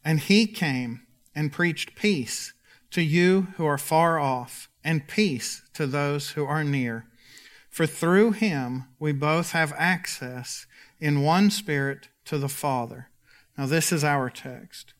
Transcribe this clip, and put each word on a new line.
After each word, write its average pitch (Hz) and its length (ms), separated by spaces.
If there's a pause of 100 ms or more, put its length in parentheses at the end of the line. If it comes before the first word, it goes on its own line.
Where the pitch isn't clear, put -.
And 156 160
he 214 260
came 127 600 (280)
and 147 180
preached - 440
peace 175 560 (380)
to 175 120
you 180 540
who 165 80
are 143 140
far 165 400
off, 127 500 (160)
and 156 240
peace 165 540 (120)
to 151 120
those 143 440
who 151 140
are 147 200
near. 123 420 (640)
For 160 180
through 190 460
him 131 520 (140)
we 151 140
both 156 400
have 160 240
access 143 920 (340)
in 147 220
one 185 280
Spirit 139 580 (180)
to 156 120
the 139 100
Father." 127 600 (480)
Now 139 100
this 160 260
is 151 120
our 143 240
text. - 720